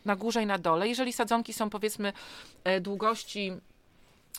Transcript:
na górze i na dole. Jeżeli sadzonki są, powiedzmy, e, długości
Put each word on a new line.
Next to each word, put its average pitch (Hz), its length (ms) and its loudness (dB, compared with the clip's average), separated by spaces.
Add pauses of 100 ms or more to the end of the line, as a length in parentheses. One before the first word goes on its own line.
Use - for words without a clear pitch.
na 202 120 2
górze 226 260 0
i 214 40 0
na 196 120 2
dole. 170 300 4
Jeżeli 247 240 0
sadzonki 233 400 0
są, 214 180 -2
powiedzmy, 208 420 -2 (520)
e, 190 160 4
długości 202 720 -2 (880)